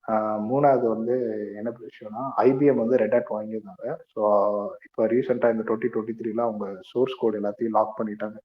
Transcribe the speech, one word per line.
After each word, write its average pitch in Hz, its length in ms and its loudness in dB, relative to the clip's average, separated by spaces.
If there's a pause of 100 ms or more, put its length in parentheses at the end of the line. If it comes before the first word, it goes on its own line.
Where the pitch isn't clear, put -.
ஆ, 107 300 0
மூணாவது 127 500 2
வந்து 113 260 -2 (420)
என்ன 110 140 -8
விஷயம்னா, 110 640 -10
ஐ 120 180 6
பி 139 140 4
எம் 120 220 4
வந்து 127 80 4
Red - 140 4
Hat 120 200 4
வாங்கியிருந்தாங்க. 107 680 -8 (160)
So, 107 200 2 (520)
இப்ப - 220 -2
ரீசென்ட்டா 120 440 2
இந்த 110 260 0
twenty 120 180 -2
twenty-three-ல 113 480 -4
அவங்க 101 380 -4
சோர்ஸ் 131 340 -2
கோட் 110 220 0
எல்லாத்தையும் 104 340 -4
லாக் 110 320 0
பண்ணிட்டாங்க. 107 420 -8